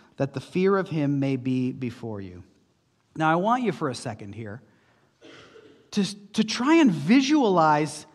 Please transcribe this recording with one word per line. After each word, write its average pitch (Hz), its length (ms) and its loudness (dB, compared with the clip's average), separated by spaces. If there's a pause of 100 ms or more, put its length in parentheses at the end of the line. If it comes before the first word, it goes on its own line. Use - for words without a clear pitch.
(160)
that 135 180 -4
the 135 60 -8
fear 190 360 0
of 190 120 -2
him 143 320 0
may 135 160 0
be 127 340 -2
before 117 500 -10
you." 90 220 -14 (720)
Now, 156 160 0
I 160 60 4
want 226 260 0
you 220 80 -2
for 160 180 -4
a 123 60 -6
second 107 400 -12
here 110 260 -12 (1300)
to, 208 100 0 (300)
to 220 100 -2
try 247 320 0
and 311 160 6
visualize 170 1200 2